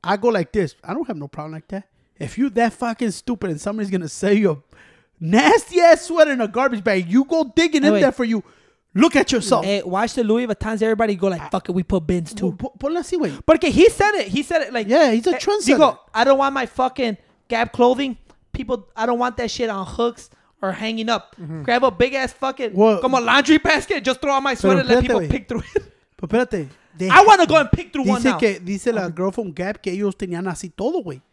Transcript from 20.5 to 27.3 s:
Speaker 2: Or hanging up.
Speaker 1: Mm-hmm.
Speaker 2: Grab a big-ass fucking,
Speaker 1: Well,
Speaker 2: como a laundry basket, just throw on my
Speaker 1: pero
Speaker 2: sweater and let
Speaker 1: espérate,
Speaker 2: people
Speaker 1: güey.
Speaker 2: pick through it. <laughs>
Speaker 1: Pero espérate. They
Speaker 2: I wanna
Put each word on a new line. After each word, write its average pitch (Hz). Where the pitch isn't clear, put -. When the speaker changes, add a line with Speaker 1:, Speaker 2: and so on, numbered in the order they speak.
Speaker 2:
Or 190
hanging 220
up. -
Speaker 1:
Mm-hmm. 160
Speaker 2:
Grab 247
a 254
big-ass 254
fucking, 262
Speaker 1:
Well, 208
Speaker 2:
como 262
a 240
laundry 269
basket, 311
just 254
throw 285
on 269
my 269
Speaker 1:
pero -
Speaker 2:
sweater -
and 262
let 240
Speaker 1:
espérate, -
Speaker 2:
people 226
Speaker 1:
güey. 156
Speaker 2:
pick 254
through 214
it. -
<laughs> -
Speaker 1:
Pero 180
espérate. 156
They 185
Speaker 2:
I 302
wanna 392